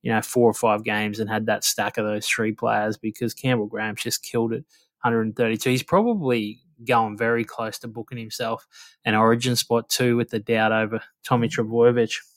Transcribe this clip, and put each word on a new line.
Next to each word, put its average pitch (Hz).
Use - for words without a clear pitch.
you 113
know, 110
four 120
or 107
five 110
games 104
and 110
had 110
that 107
stack 104
of 107
those 107
three 110
players 107
because 110
Campbell 120
Graham's 107
just -
killed 113
it, 113
hundred 117
and 110
thirty-two. 113
He's 131
probably 147
going 113
very 117
close 110
to -
booking 117
himself 113
an 107
Origin 120
spot 117
too 123
with 120
the 110
doubt 110
over 110
Tommy 120
Trbojevic. 117